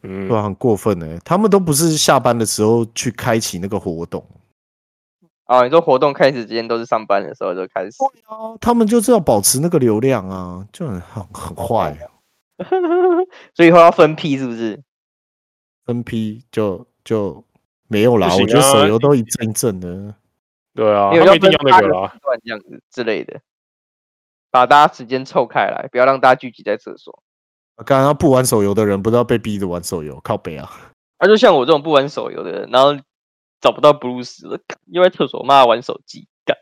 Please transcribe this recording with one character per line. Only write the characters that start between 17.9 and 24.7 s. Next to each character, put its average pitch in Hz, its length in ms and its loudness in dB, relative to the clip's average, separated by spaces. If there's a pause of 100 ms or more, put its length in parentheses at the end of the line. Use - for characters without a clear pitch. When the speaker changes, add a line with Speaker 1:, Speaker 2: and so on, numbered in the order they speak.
Speaker 2:
有 120 160 4
啦， 87 100 2
Speaker 1:
不 87 60 2
行 98 60 2
啊。 - 20 2
Speaker 2:
我 95 40 2
觉 - 100 0
得 - 40 6
手 139 260 4
游 113 120 0
都 143 160 4
一 123 80 0
阵 110 260 -6
一 107 60 -6
阵 101 260 -4
的。 95 340 -14 (600)
Speaker 1:
对 107 200 0
啊， 101 160 2
Speaker 3:
没 170 60 2
有， 170 80 6
Speaker 1:
他 185 60 8
们 202 60 8
一 - 20 0
定 190 120 6
要 156 140 2
那 135 160 6
个 - 80 0
啦。 90 140 0
Speaker 3:
要 98 60 -6
分 - 0 -
八 - 0 -
个 - 40 -14
时 - 80 -20
段 120 240 -6
这 113 60 -14
样 107 100 -10
子 - 220 -20 (100)
之 123 120 -10
类 101 200 -4
的， - 160 -18 (1080)
把 123 160 2
大 147 200 6